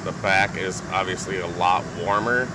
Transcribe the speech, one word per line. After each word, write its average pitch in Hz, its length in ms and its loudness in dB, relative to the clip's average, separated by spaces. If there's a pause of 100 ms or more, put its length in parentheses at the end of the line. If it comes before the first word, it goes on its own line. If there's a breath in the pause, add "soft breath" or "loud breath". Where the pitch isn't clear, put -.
The 90 100 -4 (100)
back 98 340 4
is 92 240 -4 (100)
obviously 92 500 -2
a 87 40 -4
lot 87 380 2 (180)
warmer. 110 540 2